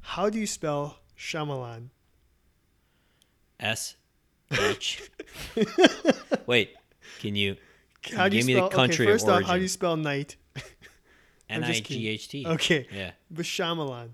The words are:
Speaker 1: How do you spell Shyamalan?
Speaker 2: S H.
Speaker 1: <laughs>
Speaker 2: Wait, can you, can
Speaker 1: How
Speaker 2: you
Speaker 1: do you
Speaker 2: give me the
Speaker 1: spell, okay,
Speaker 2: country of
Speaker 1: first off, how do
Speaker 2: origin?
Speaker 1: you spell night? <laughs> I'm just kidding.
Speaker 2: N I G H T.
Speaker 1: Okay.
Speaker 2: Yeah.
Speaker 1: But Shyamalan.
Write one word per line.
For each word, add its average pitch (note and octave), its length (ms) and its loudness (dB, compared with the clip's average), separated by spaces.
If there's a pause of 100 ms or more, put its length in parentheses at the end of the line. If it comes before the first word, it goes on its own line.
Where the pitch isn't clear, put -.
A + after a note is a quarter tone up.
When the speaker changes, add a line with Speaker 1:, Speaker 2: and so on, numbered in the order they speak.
Speaker 1:
How G3 300 -2
do A3 80 -4
you G#3 80 -2
spell D3 540 -4 (180)
Shyamalan? B2+ 680 -6 (1700)
Speaker 2:
S - 360 -4 (540)
H. - 600 -4 (460)
Speaker 1:
<laughs> A3 100 2 (800)
Speaker 2:
Wait, A#2+ 300 2 (440)
can G#2 140 -4
you, G2+ 220 0 (460)
can - 160 -10
Speaker 1:
How F#3 60 4
Speaker 2:
you G3 60 6
Speaker 1:
do G3+ 60 2
you E3 60 4
Speaker 2:
give B2+ 40 2
me C3 80 4
the - 40 6
Speaker 1:
spell, - 80 4
okay, - 100 -2
Speaker 2:
country B2+ 300 4
of G2+ 60 8
Speaker 1:
first G#2+ 140 4
off, - 20 4
how F3+ 120 6
do G2 60 0
Speaker 2:
origin? F3+ 160 2
Speaker 1:
you F#3 60 -2
spell F3 280 -2
night? C#3+ 400 -4 (100)
<laughs> - 1040 -20
I'm A2+ 140 -4
just A#2 200 0
kidding. A2+ 200 -6
Speaker 2:
N A2 40 -2
I - 0 -
G - 0 -
H G#2+ 200 -6
T. C#3 180 -8
Speaker 1:
Okay. D#3+ 460 2
Speaker 2:
Yeah. G2 180 -8 (200)
Speaker 1:
But E3 160 -8
Shyamalan. D3 680 -4